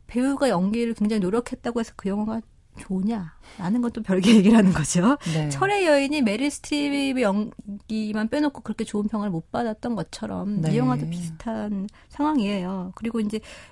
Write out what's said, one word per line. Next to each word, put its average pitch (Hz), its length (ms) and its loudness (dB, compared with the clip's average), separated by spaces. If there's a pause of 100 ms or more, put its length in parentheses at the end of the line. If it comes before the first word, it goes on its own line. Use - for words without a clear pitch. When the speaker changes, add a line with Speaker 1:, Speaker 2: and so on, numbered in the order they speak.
Speaker 1:
배우가 269 420 0
연기를 220 460 0
굉장히 214 260 0
노력했다고 233 600 -2
해서 226 160 -6
그 - 120 -6
영화가 214 320 -2 (380)
좋냐? 190 560 -4 (240)
라는 202 220 -2
건 240 120 -2
또 226 100 -8
별개 190 320 4
<laughs> - 0 -
얘기라는 208 380 8
거죠. 175 460 2 (160)
Speaker 2:
네. 156 160 0
Speaker 1:
철의 381 360 2
여인이 285 360 4
메릴 226 280 2
스트립의 277 720 -2
연기만 214 1040 -2
빼놓고 285 340 0
그렇게 - 220 -6
좋은 208 240 -2
평을 208 220 -2
못 165 220 -6
받았던 233 440 -4
것처럼 190 640 -6
Speaker 2:
네. 156 120 0
Speaker 1:
이 226 40 2
영화도 240 320 0
비슷한 196 760 -8 (200)
상황이에요. 196 880 -2
그리고 226 260 -4
이제 214 200 -4 (320)